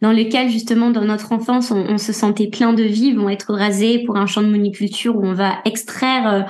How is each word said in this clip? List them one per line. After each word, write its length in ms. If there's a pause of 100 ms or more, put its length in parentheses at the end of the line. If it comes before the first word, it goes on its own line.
dans 80
lesquels, 400
justement, 400
dans 140
notre 260
enfance, 400
on, 60
on 220
se 140
sentait 360
plein 240
de 100
vie, 300
vont 160
être 260
rasés 500
pour 120
un 100
champ 160
de 60
monoculture 680
où 80
on 80
va 320
extraire, 640
euh, 240